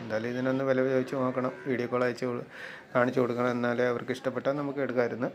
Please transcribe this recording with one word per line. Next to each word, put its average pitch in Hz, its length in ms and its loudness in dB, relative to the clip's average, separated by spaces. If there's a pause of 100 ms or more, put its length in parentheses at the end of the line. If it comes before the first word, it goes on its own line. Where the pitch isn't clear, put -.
എന്തായാലും 113 280 -2
ഇതിനൊന്ന് 131 360 0
വില 131 240 4
ചോദിച്ച് 131 260 0
നോക്കണം, 127 380 0 (140)
വീഡിയോ 120 200 0
കോൾ 123 180 2
അയച്ച് 123 200 -2
കൊ-, 120 180 -2 (520)
കാണിച്ചു 127 260 4
കൊടുക്കണം, 123 300 2
എന്നാലേ 120 340 2
അവർക്ക് 123 280 0
ഇഷ്ടപ്പെട്ടാൽ 127 400 -2
നമുക്ക് 143 260 -4
എടുക്കാമായിരുന്നു. 120 560 0